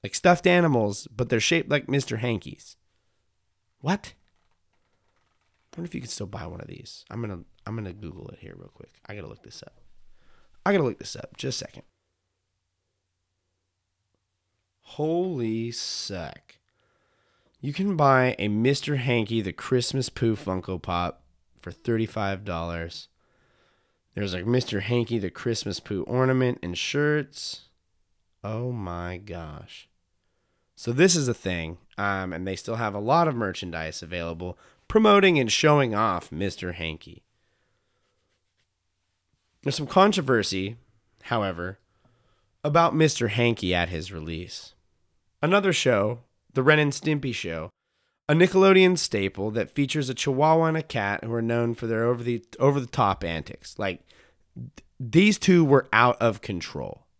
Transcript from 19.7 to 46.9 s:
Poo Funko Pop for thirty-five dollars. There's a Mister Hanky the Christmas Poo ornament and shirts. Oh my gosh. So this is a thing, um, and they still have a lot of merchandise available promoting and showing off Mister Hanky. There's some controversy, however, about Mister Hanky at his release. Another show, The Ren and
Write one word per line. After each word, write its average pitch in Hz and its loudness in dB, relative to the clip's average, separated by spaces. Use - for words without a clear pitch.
Poo 113 0
Funko 92 -6
Pop 87 -4
for - -14
thirty-five 107 -2
dollars. 85 -6
There's 98 -4
a 90 -6
Mister 117 0
Hanky 117 -2
the 95 -4
Christmas - -4
Poo 98 -6
ornament 127 0
and 87 -8
shirts. - -4
Oh 113 -6
my 90 -6
gosh. 85 -14
So - -6
this 175 6
is 139 0
a 120 0
thing, 85 -4
um, 95 -2
and 87 -6
they 95 -4
still 113 -6
have 110 -4
a 101 -6
lot 151 2
of 139 -2
merchandise 85 -6
available 85 -8
promoting 202 6
and 113 2
showing 143 4
off 101 0
Mister 90 -4
Hanky. 80 -10
There's 143 -2
some 147 -4
controversy, 123 2
however, 95 -4
about 165 4
Mister 143 4
Hanky 107 0
at 87 2
his 87 -6
release. 82 -10
Another 190 2
show, 117 2
The 131 0
Ren 151 6
and 147 2